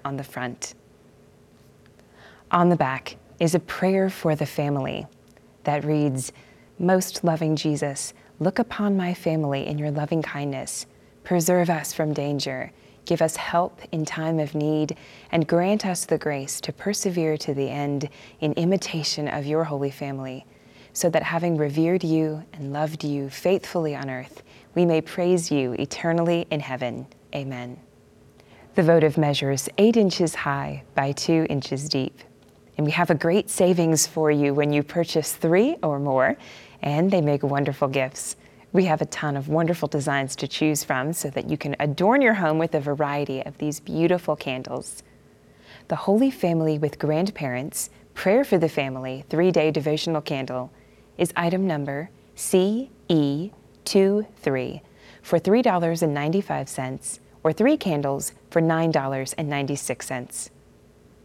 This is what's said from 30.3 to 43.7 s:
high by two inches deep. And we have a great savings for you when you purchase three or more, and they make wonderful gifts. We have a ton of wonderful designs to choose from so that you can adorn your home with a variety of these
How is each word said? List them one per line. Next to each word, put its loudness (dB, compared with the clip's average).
high -6
by 0
two 2
inches -4
deep. -4
And 0
we 0
have 0
a 4
great 2
savings 4
for 0
you 4
when 2
you 2
purchase -2
three 2
or 0
more, 2
and 2
they 4
make 2
wonderful 0
gifts. -4
We 4
have 2
a 0
ton -4
of -6
wonderful 0
designs -2
to -4
choose 0
from -2
so -6
that -6
you -2
can -6
adorn 2
your 6
home 2
with 0
a 0
variety -2
of -12
these -4